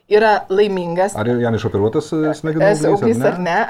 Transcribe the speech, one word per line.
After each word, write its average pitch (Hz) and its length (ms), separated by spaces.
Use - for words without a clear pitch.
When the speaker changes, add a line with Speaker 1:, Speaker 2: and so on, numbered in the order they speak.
Speaker 1:
yra 208 480
laimingas. 190 680
Speaker 2:
Ar 107 100
jam 120 300
išoperuotas, 110 560
e, 156 220
smegenų 160 280
Speaker 1:
Es 190 220
Speaker 2:
auglys, - 160
Speaker 1:
auglys 233 240
Speaker 2:
ar 208 80
Speaker 1:
ar 175 60
Speaker 2:
ne? 180 60
Speaker 1:
ne, 170 100